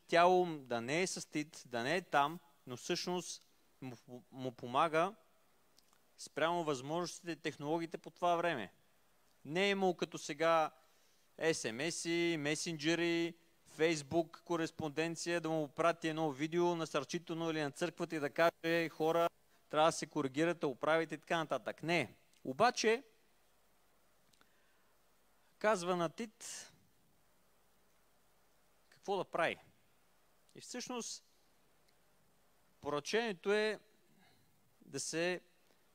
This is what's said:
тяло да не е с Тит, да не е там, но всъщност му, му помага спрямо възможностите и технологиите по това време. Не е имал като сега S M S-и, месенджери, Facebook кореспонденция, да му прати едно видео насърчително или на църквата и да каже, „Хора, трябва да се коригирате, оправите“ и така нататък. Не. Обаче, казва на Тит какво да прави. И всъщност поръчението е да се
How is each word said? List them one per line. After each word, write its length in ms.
тяло 380
да 360
не 200
е 60
с 220
Тит, 360
да 180
не 120
е 60
там, 380
но 100
всъщност 640
му, 160
му 200
помага 640
спрямо 460
възможностите 680
и 40
технологиите 640
по 120
това 260
време. 380
Не 200
е 40
имал 240
като 240
сега 540
S 140
M 360
S-и, 500
месенджери, 1000
Facebook 640
кореспонденция, 1000
да 80
му 180
прати 400
едно 240
видео 440
насърчително 760
или 100
на 100
църквата 440
и 40
да 100
каже, 600
„Хора, 400
трябва 180
да 40
се 140
коригирате, 600
оправите“ 500
и 20
така 200
нататък. 460
Не. 320
Обаче, 600
казва 360
на 140
Тит 640
какво 280
да 60
прави. 340
И 60
всъщност 600
поръчението 720
е 260
да 180
се 420